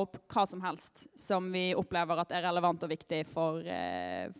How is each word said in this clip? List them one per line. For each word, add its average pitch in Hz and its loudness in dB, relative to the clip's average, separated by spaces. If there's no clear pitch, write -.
opp 196 -2
hva 196 2
som 185 -6
helst - -6
som 185 0
vi 180 2
opplever 170 2
at 175 0
er 175 0
relevant 175 4
og 165 -4
viktig 156 -2
for, 165 0
eh, 90 -4